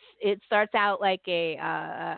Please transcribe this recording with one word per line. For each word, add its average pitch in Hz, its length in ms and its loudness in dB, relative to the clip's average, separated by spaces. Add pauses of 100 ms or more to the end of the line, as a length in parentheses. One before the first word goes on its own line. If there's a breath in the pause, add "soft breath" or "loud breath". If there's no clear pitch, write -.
(220)
it 208 240 0
starts 214 300 2
out 202 260 2
like 190 260 2
a, 170 300 0
uh, 160 80 -6
uh, 165 520 -6